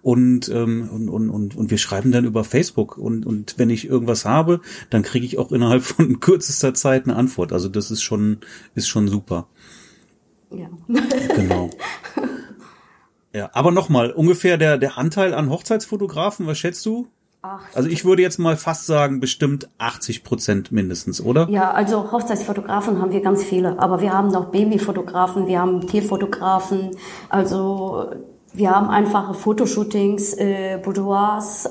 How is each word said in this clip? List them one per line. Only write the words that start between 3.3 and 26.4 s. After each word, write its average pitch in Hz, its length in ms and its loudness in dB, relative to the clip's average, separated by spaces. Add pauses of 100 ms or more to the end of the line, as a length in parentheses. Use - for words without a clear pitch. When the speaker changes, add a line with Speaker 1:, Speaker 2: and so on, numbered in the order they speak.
Speaker 1:
wenn 120 100 4
ich 117 200 -2
irgendwas 120 360 0
habe, 160 360 2 (280)
dann 107 140 2
kriege 123 240 -2
ich 123 120 -4
auch 120 120 -2
innerhalb 120 320 4
von - 380 2
<laughs> - 0 -
kürzester 151 520 4
Zeit 131 340 2
eine 120 100 0
Antwort. 110 360 0
Also 90 160 0
das 101 220 -4
ist 107 120 -4
schon, 104 360 0 (380)
ist 113 100 -2
schon 107 220 2
super. 98 400 -4 (1040)
Speaker 2:
Ja. 165 160 -14 (680)
Speaker 1:
Genau. 107 400 0
Speaker 2:
<laughs> - 60 -20 (1500)
Speaker 1:
Ja, 101 180 -8
aber 151 180 4
nochmal, 135 420 2
ungefähr 175 440 4
der, 151 220 4
der 135 180 -2
Anteil 165 380 0
an 147 160 0
Hochzeitsfotografen, 196 960 -4
was 156 100 -4
schätzt 180 300 -4
du? 233 220 -4 (340)
Speaker 2:
Ach. 190 200 -14 (120)
Speaker 1:
Also 131 160 0
ich 170 160 -2
würde 185 160 6
jetzt 180 160 0
mal 165 180 2
fast 160 300 -4
sagen, 143 340 2
bestimmt 139 560 -2
achtzig - 480 -6
Prozent 104 480 -2
mindestens, 92 500 -2
oder? 143 280 2
Speaker 2:
Ja, 190 200 2
also 208 420 0
Hochzeitsfotografen 208 840 -2
haben 185 140 0
wir 196 80 2
ganz 196 240 2
viele, 180 340 0
aber 180 220 2
wir 190 140 0
haben 202 140 2
noch 185 240 0
Babyfotografen, 185 960 0
wir 180 120 2
haben 180 260 0
Tierfotografen, 190 1080 0 (360)